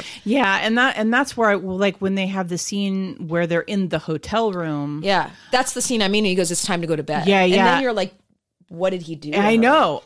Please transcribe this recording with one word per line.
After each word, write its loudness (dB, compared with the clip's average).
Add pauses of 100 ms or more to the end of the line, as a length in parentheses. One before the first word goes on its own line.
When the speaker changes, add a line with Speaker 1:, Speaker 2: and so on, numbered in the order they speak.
(240)
Speaker 1:
Yeah, 2
and 0
that, 2
and 0
that's 0
where 4
I, 2
well, -6
like, 0
when -2
they -2
have -4
the -4
scene -4
where 0
they're 2
in -4
the -2
hotel -2
room. -6
Speaker 2:
Yeah, 0 (200)
that's 0
the -4
scene 0
I 2
mean. 2
He 2
goes, 0
"It's -2
time -2
to -4
go 0
to -6
bed." -2
Speaker 1:
Yeah, 4
Speaker 2:
And 4
Speaker 1:
yeah. 4
Speaker 2:
then 2
you're 0
like, -2 (540)
"What -2
did -6
he -10
do -10
to 0
Speaker 1:
I 4
Speaker 2:
her?" 4
Speaker 1:
know, 4